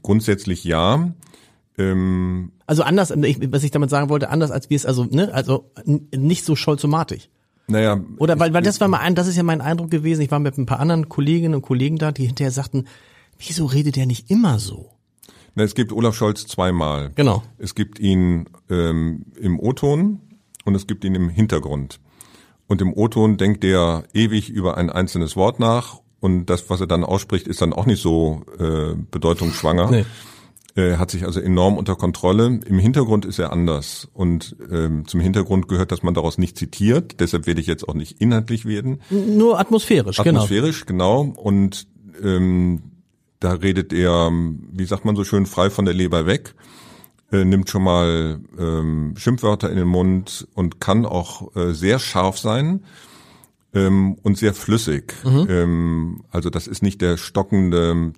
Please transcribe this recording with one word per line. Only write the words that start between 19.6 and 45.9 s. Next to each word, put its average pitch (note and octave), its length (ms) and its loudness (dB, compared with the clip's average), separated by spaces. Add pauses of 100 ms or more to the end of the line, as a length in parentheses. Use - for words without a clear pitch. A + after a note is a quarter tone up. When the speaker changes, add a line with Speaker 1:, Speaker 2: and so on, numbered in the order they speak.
Speaker 1:
O-Ton D3 600 0 (440)
und G2 100 2
es G2 120 -2
gibt G2+ 180 -8
ihn F#2+ 100 0
im F2+ 140 0
Hintergrund. D#2 720 -2 (680)
Und G2+ 120 2
im F#2 140 0
O-Ton A2 420 2
denkt G2+ 280 2
er E2+ 400 2 (100)
ewig G#2+ 340 2
über F#2 300 -2
ein F2 100 2
einzelnes F2 480 -2
Wort F#2+ 240 2
nach A#2 380 0 (220)
und F2+ 260 2
das, F2+ 240 -2
was F#2 100 -2
er F2+ 60 -2
dann E2+ 180 0
ausspricht, F#2+ 440 -2
ist F2 120 -4
dann E2+ 140 2
auch G#2 100 -2
nicht A2 180 2
so, D#2+ 400 0 (160)
äh, D#2+ 360 -2 (160)
bedeutungsschwanger. E2 800 0
Speaker 2:
Nee. A2+ 140 4 (720)
Speaker 1:
Äh, F2+ 220 2
hat F2+ 140 -2
sich F2+ 160 -6
also F2+ 120 -4
enorm F#2 380 2
unter F2+ 200 -2
Kontrolle. G#2+ 680 2
Im F#2+ 140 2
Hintergrund A2 480 2
ist G2 120 -8
er E2+ 140 -2
anders. E2 600 -2
Und, E2+ 420 -2 (140)
ähm, D#2+ 360 -2
zum E2+ 140 -2
Hintergrund F#2+ 480 0
gehört, F2+ 240 0
dass F2 100 -6
man E2+ 120 0
daraus D#2+ 240 -2
nicht F2+ 180 -2
zitiert. A#2 640 -2
Deshalb E2+ 260 -2
werde E2+ 140 -2
ich D#2 60 -6
jetzt - 200 -4
auch D#2 80 -8
nicht D#2 280 -6
inhaltlich A2+ 420 0
werden. A2+ 460 -6
Speaker 2:
N-, G#3 260 0
nur G#3+ 240 4
atmosphärisch, G3 640 2
genau. D#3+ 160 4
Speaker 1:
Atmosphärisch, G#2+ 480 0
genau. F#2+ 360 2 (140)
Und, G2 520 0 (340)
ähm, F2+ 600 2 (560)
da F2+ 140 0
redet F2+ 380 0
er, E2+ 400 2
wie E2+ 540 -4
sagt G2 180 -4
man G#2+ 120 2
so G2+ 80 0
schön, G2 200 2
frei F#2+ 240 0
von G2+ 160 -2
der F2+ 100 2